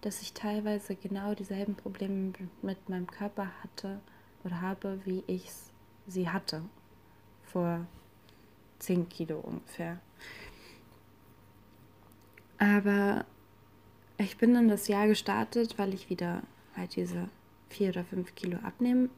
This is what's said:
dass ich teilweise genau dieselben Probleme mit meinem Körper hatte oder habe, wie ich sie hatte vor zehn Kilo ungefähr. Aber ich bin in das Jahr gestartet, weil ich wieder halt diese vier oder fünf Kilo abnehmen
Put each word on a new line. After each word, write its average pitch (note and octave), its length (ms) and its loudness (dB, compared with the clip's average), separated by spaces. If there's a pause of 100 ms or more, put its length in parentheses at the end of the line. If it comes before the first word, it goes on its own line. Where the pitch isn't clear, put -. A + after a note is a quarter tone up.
dass G#3 200 -6
ich - 120 -12
teilweise G#3 600 -2
genau G3 380 -4
dieselben G3+ 420 -4
Probleme F#3+ 580 -2 (280)
mit F#3+ 260 -6
meinem F3+ 200 -2
Körper G3+ 440 -6 (100)
hatte G3 380 -10 (440)
oder F3 180 -4
habe, F#3+ 440 -4
wie F#3 220 -2
ich F3+ 240 -4 (560)
sie F3+ 220 0
hatte E3 340 -4 (800)
vor E3+ 420 0 (960)
zehn F3 300 2
Kilo D#3+ 300 -6
ungefähr. - 600 -8 (2500)
Aber G3+ 680 6 (920)
ich G3 200 0
bin A#3+ 180 8
in A#3 120 8
das G3+ 200 4
Jahr G#3 200 4
gestartet, A3 680 2
weil G3 160 0
ich - 160 -10
wieder F3 340 -2 (320)
halt F3+ 200 -8
diese F3 320 -2 (420)
vier G3 200 0
oder F3+ 140 -4
fünf F3+ 320 -6
Kilo F3 240 -4
abnehmen B3 580 2